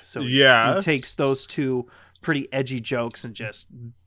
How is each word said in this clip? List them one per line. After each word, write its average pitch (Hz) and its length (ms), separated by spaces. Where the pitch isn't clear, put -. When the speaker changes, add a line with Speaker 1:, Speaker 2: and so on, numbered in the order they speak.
Speaker 1:
So - 200
he, 131 180
Speaker 2:
Yeah. 127 340
Speaker 1:
he 196 60
takes 160 340
those 139 320
two 131 400
pretty 143 320
edgy 131 280
jokes 117 440
and 117 120
just 107 320